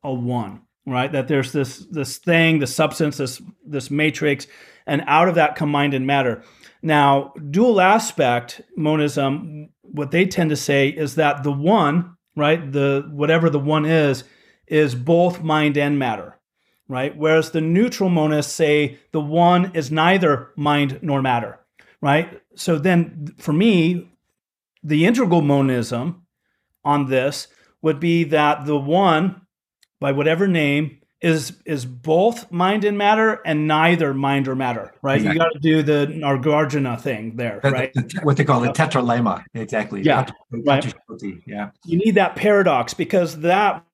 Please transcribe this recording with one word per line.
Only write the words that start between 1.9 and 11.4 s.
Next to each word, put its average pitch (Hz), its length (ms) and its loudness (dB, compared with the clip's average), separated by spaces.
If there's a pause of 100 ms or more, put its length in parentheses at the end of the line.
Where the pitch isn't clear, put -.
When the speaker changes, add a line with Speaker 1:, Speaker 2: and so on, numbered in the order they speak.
Speaker 1:
this 147 260 -8
thing, 165 420 2
the 139 80 -2
substance, 151 520 -2
this, 131 220 -6 (240)
this 139 260 -10
matrix, 147 580 -2 (380)
and 147 200 -2
out 160 220 4
of 170 80 0
that 151 200 2
come 151 140 -2
mind 143 240 0
and 131 120 -2
matter. 135 360 0 (400)
Now, 143 520 2 (160)
dual 208 320 4
aspect 143 800 0 (140)
monism, 151 920 -2 (140)
what 147 280 -8
they 175 140 2
tend 180 260 -2
to 147 60 0
say 139 320 0
is 143 280 -6
that 143 280 0